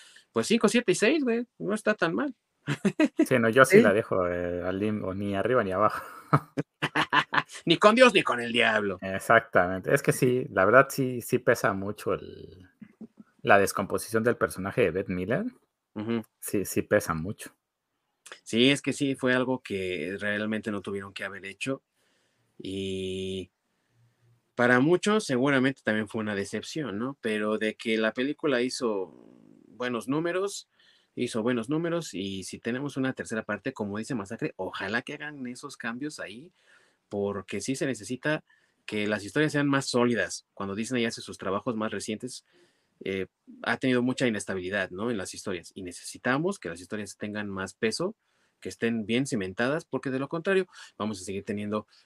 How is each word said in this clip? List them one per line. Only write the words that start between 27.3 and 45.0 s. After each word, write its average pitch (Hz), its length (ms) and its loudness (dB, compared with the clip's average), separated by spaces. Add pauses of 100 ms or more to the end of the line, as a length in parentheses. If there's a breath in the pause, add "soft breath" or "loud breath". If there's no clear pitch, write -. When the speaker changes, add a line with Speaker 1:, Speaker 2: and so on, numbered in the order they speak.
Speaker 1:
de 107 180 -2
que 113 220 -2
la 110 160 0
película 135 480 0
hizo 107 500 -2 (560)
buenos 117 400 -4
números, 170 640 -2 (460)
hizo - 280 -2
buenos 117 260 0
números, 165 440 -2
y 95 300 -6
si - 160 -12
tenemos 127 360 -6
una 131 180 0
tercera 110 300 -6
parte, 104 300 -6
como 104 240 -6
dice 113 180 -6
Masacre, 113 400 -6
ojalá 98 460 -6
que 143 140 -12
hagan 147 320 -12
esos 123 280 -14
cambios 123 440 -8
ahí, 110 320 -14 (580)
porque 101 500 -4
sí 135 160 -4
se 160 120 -4
necesita 127 560 -4 (420)
que 107 220 -4
las 104 180 -2
historias 151 260 0
sean 147 160 0
más 139 200 0
sólidas. 120 680 0
Cuando 98 220 -8
Disney 113 300 -2
hace 113 160 -6
sus 95 160 -14
trabajos 101 380 -4
más 107 160 -4
recientes, 107 540 -8 (580)
eh, 95 220 -4 (380)
ha 117 140 0
tenido 127 240 2
mucha 127 260 0
inestabilidad, 95 640 -4
¿no? 101 200 -6